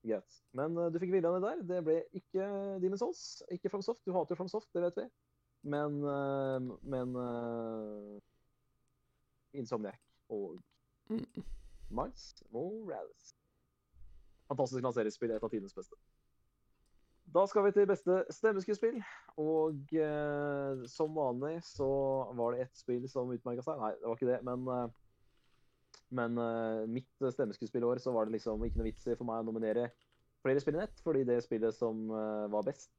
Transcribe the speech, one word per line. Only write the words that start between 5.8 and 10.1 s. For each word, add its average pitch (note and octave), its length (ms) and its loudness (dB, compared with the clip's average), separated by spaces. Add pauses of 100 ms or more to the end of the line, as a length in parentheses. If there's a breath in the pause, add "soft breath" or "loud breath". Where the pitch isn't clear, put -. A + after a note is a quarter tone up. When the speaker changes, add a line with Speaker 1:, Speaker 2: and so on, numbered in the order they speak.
Speaker 1:
eh, C#3 540 0 (240)
men, B2+ 340 -4
eh, A2+ 1040 -6 (1300)
Insomniac A2 440 -4 (320)